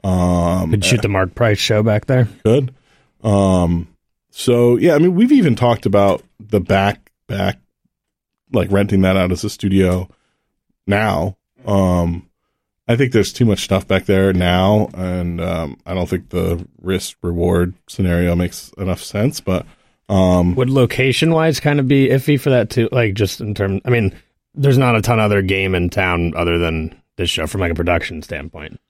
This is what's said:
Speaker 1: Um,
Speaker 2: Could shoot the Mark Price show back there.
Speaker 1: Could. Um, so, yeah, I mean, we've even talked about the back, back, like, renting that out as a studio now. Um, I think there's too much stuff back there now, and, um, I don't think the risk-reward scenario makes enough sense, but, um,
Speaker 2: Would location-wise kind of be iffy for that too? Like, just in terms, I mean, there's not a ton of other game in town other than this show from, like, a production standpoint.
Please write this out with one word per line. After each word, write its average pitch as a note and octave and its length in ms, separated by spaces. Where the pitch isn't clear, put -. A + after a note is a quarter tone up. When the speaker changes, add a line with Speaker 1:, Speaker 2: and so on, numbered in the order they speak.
Speaker 1:
Um, F2+ 680
Speaker 2:
Could G2+ 140
shoot A#2 160
the G#2 60
Mark F#2+ 280
Price G#2+ 220
show G#2+ 240
back G#2+ 240
there. B2+ 220
Speaker 1:
Could. B2+ 300
Um, F#2 640
so, A#2+ 480
yeah, D#3 180
I D3 40
mean, F3 160
we've A#3+ 160
even F#3 240
talked A#2+ 300
about G2+ 360
the G#2+ 200
back, G2 500
back, G2 320
like, F#2+ 200
renting G2 300
that F#2+ 160
out F#2 140
as F2 140
a G#2+ 40
studio F#2 600
now. G2 520
Um, F2+ 600
I A#2 100
think B2+ 160
there's G#2 180
too - 140
much G#2 180
stuff F#2+ 240
back F#2+ 180
there G2 280
now, F#2 600
and, F2+ 460
um, E2+ 460
I F2+ 80
don't F2+ 160
think F2+ 200
the F2 380
risk-reward F2 920
scenario F2 480
makes - 420
enough F#2 240
sense, A#2 380
but, - 260
um, F2+ 460
Speaker 2:
Would B2+ 140
location-wise C3+ 920
kind C#3+ 180
of C3 80
be C#3 220
iffy C3+ 300
for - 100
that B2 200
too? A2+ 220
Like, A#2 220
just G2+ 260
in G#2 140
terms, G2 320
I B2+ 40
mean, A#2 240
there's C#3 240
not B2 200
a G#2+ 40
ton A#2 180
of A2 60
other G#2 160
game F#2+ 340
in F2 140
town F2 460
other E2+ 240
than D#2+ 340
this F2 140
show D#2+ 180
from, F#2+ 140
like, E2+ 100
a D#2+ 40
production E2+ 460
standpoint. D#2 580